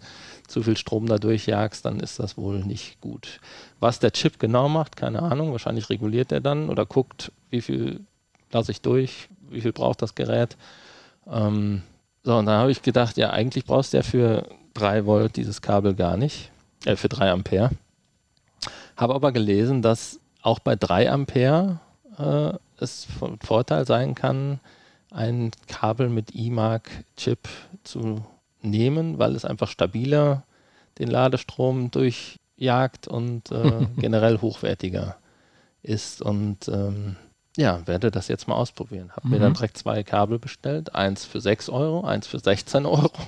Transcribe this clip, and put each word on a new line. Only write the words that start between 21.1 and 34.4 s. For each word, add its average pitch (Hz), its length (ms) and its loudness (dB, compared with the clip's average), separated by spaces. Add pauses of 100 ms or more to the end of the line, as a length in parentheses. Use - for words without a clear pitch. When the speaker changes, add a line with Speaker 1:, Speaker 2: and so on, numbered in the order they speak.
Speaker 1:
Ampere, 143 720 2 (380)
äh, 147 340 0 (300)
es - 220 -8
von - 360 -8
Vorteil 127 460 2
sein 131 280 2
kann, 135 460 -2 (500)
ein 117 400 -2 (180)
Kabel 113 400 0
mit 113 260 -2
E 117 160 -4
mark 113 400 0 (260)
Chip - 320 -4 (340)
zu 110 420 -6 (380)
nehmen, 139 560 0
weil 117 160 2
es - 100 -6
einfach - 240 -2
stabiler 139 760 2 (540)
den 123 100 -4
Ladestrom 127 800 0
durchjagt - 1200 -2
und, 120 420 -6
äh, 113 400 2
Speaker 2:
<laughs> - 60 -10
Speaker 1:
generell 110 440 4